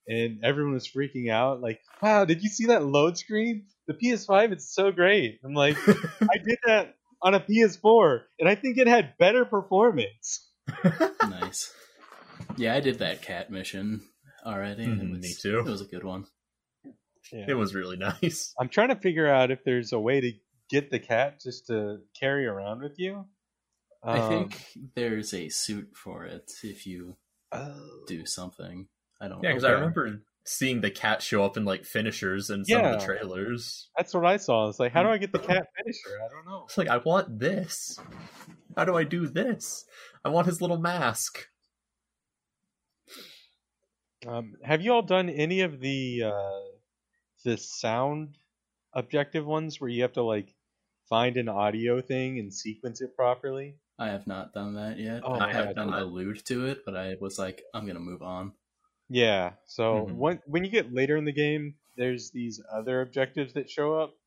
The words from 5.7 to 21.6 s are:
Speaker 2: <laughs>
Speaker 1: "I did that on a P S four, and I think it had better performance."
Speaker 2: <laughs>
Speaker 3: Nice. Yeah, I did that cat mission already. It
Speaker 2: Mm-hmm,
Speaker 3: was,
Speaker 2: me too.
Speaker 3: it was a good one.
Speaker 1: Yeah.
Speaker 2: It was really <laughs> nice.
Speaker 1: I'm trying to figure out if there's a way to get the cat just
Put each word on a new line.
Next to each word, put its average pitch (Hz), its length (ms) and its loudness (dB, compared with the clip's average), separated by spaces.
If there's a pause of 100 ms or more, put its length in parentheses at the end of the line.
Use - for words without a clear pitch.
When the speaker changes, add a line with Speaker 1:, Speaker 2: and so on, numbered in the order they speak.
Speaker 2:
<laughs> 208 460 4
Speaker 1:
"I 208 80 2
did 220 260 0
that 214 320 4 (240)
on 190 140 6
a 190 60 6
P 214 220 4
S 202 140 6
four, 208 500 8 (120)
and 170 100 10
I 208 60 8
think 240 240 0
it 247 80 8
had 226 320 6
better 220 260 8
performance." 190 1040 2 (180)
Speaker 2:
<laughs> - 540 2
Speaker 3:
Nice. - 520 -4 (840)
Yeah, 117 180 2
I 139 60 2
did 123 180 0
that 92 220 -4
cat 87 300 -8
mission 98 520 -6 (420)
already. 104 560 -4
It 92 80 -6
Speaker 2:
Mm-hmm, - 0 -
Speaker 3:
was, 90 120 -8
Speaker 2:
me 90 140 -8
too. 107 300 -2
Speaker 3:
it - 40 -4
was 98 120 -6
a 98 40 -12
good 87 180 -12
one. 95 240 -10 (1040)
Speaker 1:
Yeah. 104 160 -12
Speaker 2:
It 135 80 -2
was 101 200 -2
really 90 220 -8
<laughs> - 0 -
nice. - 600 -6
Speaker 1:
I'm 127 100 -4
trying 226 200 2
to 254 60 0
figure 165 320 0
out 131 240 6
if 131 120 -6
there's 123 300 -2
a 117 60 0
way 127 220 2
to 120 120 -2 (360)
get 143 220 0
the 120 80 0
cat 123 420 0
just - 260 -12